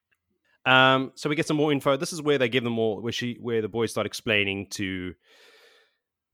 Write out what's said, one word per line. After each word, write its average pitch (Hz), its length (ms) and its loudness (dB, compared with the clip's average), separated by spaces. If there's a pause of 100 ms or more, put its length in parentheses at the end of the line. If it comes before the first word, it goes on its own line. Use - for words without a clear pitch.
(640)
Um, 131 520 6
so - 120 -6
we 147 80 0
get 156 100 -2
some 156 100 0
more 147 160 2
info. 139 240 2
This 170 160 -6
is 160 100 -10
where 143 160 2
they 127 100 2
give 117 160 0
them 117 140 -2
all, 110 220 -2
where 113 120 -6
she, 120 280 -6
where 113 220 -2
the 104 60 -4
boys 110 220 -2
start 104 160 -4
explaining 101 640 -2
to, 92 440 -6 (1200)